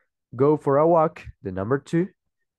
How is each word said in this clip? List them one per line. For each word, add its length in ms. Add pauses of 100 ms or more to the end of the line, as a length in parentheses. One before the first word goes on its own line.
(320)
Go 260
for 220
a 60
walk, 360 (220)
the 80
number 320
two. 240 (520)